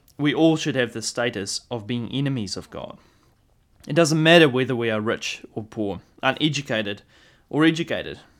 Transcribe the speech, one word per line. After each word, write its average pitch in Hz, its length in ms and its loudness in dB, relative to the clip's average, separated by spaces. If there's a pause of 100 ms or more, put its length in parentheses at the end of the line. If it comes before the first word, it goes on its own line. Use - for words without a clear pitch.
(180)
we 143 160 2
all 160 220 4
should 151 180 -4
have 120 200 -2
the 113 60 -8
status 117 600 -4 (100)
of 110 160 -8
being 120 240 -6
enemies 131 460 -4
of 87 140 -14
God. - 280 -14 (880)
It 151 80 -6
doesn't 160 260 4
matter 160 280 8
whether 127 260 0
we 117 160 -2
are 110 100 -2
rich - 420 -4 (120)
or 113 80 -8
poor, 101 380 -6 (220)
uneducated 131 800 -2 (460)
or 147 160 0
educated. 156 560 -2 (200)